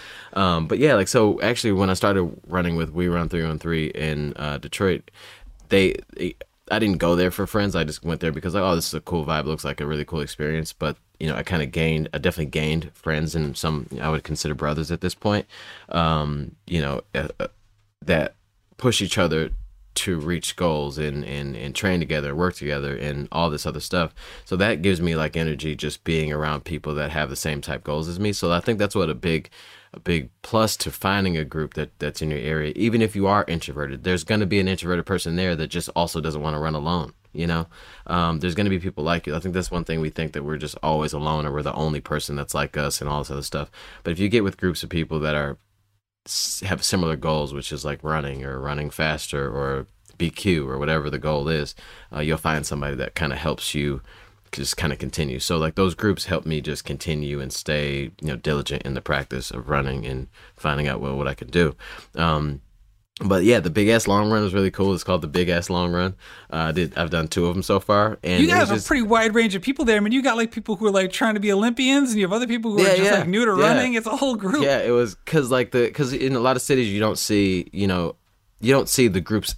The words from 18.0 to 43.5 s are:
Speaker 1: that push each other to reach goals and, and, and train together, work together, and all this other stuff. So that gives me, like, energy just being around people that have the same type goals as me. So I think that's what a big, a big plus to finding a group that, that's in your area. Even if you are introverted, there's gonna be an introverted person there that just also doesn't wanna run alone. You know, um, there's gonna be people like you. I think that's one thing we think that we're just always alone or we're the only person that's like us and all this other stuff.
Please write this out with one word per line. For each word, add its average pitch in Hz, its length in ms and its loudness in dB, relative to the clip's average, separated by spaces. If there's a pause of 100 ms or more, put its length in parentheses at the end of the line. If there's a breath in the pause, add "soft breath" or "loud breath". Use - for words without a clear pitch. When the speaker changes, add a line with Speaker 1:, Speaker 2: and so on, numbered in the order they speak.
Speaker 1:
that 78 300 0 (420)
push 120 240 2
each 95 160 -2
other 80 320 2 (440)
to 90 240 -2
reach 80 380 -4
goals 76 420 0
and, 73 280 -4
and, 69 280 -6
and 65 220 -8
train 92 240 2
together, 73 340 -2
work 87 220 0
together, 71 400 -4
and 71 340 -6
all 82 200 0
this 73 160 -4
other 80 160 -4
stuff. 85 340 -2 (300 loud breath)
So 95 100 -4
that 95 260 2
gives 90 200 2
me, 82 160 2
like, 78 180 -2
energy 78 400 -2
just - 300 -6
being 78 260 0
around 76 320 -2
people 76 320 -6
that 73 160 -4
have 76 180 -2
the 69 60 -8
same 73 240 -4
type 69 240 -8
goals 78 240 -4
as 85 100 -6
me. 104 140 0
So 87 220 0
I 87 80 2
think 110 180 0
that's 101 160 0
what 95 140 2
a 76 40 -2
big, 82 360 -2 (440 loud breath)
a - 60 -18
big 80 300 -2 (140)
plus 110 340 0
to - 140 -6
finding 95 440 0
a 78 80 0
group 73 300 -6
that, 76 260 -6
that's 73 220 -6
in 78 100 -2
your 73 80 -4
area. 76 380 -2
Even 113 240 2
if 107 160 0
you 98 100 2
are 101 220 4
introverted, 73 560 -4
there's 90 180 2
gonna 107 220 2
be 95 160 2
an 92 80 2
introverted 87 360 -2
person 85 300 -2
there 90 220 0
that 78 100 -2
just - 260 -6
also 85 280 0
doesn't 76 200 -2
wanna 76 180 -2
run 78 140 -2
alone. 78 380 -2 (220)
You 85 140 -4
know, 82 200 0 (400 loud breath)
um, 85 320 2
there's 87 160 -2
gonna 101 140 2
be 92 100 2
people 87 240 -6
like 85 240 0
you. 76 80 -2
I 82 40 -2
think 90 140 -4
that's 90 180 -2
one 85 120 -2
thing 82 160 -2
we 78 100 -2
think 80 220 -4
that 71 140 -6
we're 76 100 -4
just 71 260 -8
always 76 300 0
alone 76 340 -2
or 71 60 -4
we're 73 120 -4
the 73 100 -4
only 76 260 -2
person 73 380 -4
that's 71 180 -6
like 71 220 -4
us 71 240 -2
and 71 80 -4
all 73 100 -2
this 71 120 -6
other 69 120 -6
stuff. 73 260 -6 (340 loud breath)